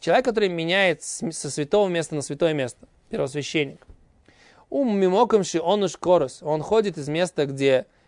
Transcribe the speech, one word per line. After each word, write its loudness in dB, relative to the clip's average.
Человек, 2
который 0
меняет 0
с-, -8
со -8
святого 2
места -4
на -4
святое 0
место, -6
первосвященник. -4
Ум 0
мимоком 4
ши -2
он 0
уж -4
корос. 0
Он -2
ходит 0
из -8
места, -2
где 2